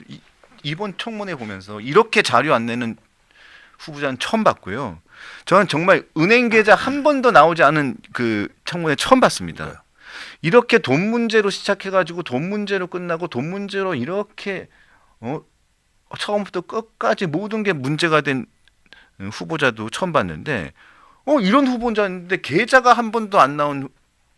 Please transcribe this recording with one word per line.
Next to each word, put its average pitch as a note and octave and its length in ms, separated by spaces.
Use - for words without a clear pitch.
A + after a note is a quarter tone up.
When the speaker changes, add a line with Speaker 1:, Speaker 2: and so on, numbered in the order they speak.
Speaker 1:
이, C#3 120
이번 E3+ 340
청문회 G#3 380
보면서 G#2 440
이렇게 F#3+ 420
자료 C3 320
안 A#2 120
내는 A#2 320
후보자는 C#3+ 400
처음 A3 240
봤고요. G#2 560
저는 F#3+ 220
정말 E3+ 400
은행 A3+ 320
계좌 G#3+ 260
한 C4+ 280
번도 C4+ 280
나오지 D#3+ 320
않은 D3 320
그 A2 340
청문회 D#3+ 300
처음 - 240
봤습니다. A#2+ 460
Speaker 2:
그러니까요. - 180
Speaker 1:
이렇게 A#3 380
돈 D#3+ 300
문제로 A3+ 400
시작해가지고 F#3 760
돈 C#3 260
문제로 G3+ 380
끝나고 F3 400
돈 C#3 220
문제로 G3 460
이렇게, F3+ 720
어, B2 220
처음부터 G#3 440
끝까지 A3 680
모든 G#3 360
게 G3 100
문제가 D3+ 480
된, C#3 240
음, G2 100
후보자도 B2+ 600
처음 F3+ 240
봤는데, G2+ 600
어, C#4+ 140
이런 A#3+ 280
후보자인데 G3+ 760
계좌가 A#3+ 520
한 A3+ 180
번도 G#3 280
안 C#3 180
나온 C#3+ 320